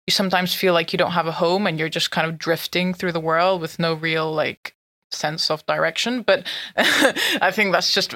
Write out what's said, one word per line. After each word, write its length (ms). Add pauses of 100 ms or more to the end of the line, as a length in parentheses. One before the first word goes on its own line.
you 40
sometimes 420
feel 200
like 180
you 60
don't 140
have 160
a 60
home 340
and 100
you're 120
just 220
kind 160
of 100
drifting 560
through 180
the 80
world 420
with 180
no 140
real, 380
like, 420 (420)
sense 340
of 160
direction. 560
But 240 (160)
<laughs> 160
I 720
think 200
that's 220
just, 220